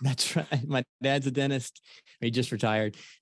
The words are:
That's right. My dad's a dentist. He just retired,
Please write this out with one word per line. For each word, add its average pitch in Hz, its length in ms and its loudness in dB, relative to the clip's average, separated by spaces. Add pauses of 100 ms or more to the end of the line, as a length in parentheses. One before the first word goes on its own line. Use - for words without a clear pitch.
That's 131 340 -2
right. 143 320 0
My 139 160 2 (200)
dad's 135 240 2
a 139 40 2
dentist. 135 520 -2 (400)
He 120 80 2
just 120 220 0
retired, 107 440 0 (260)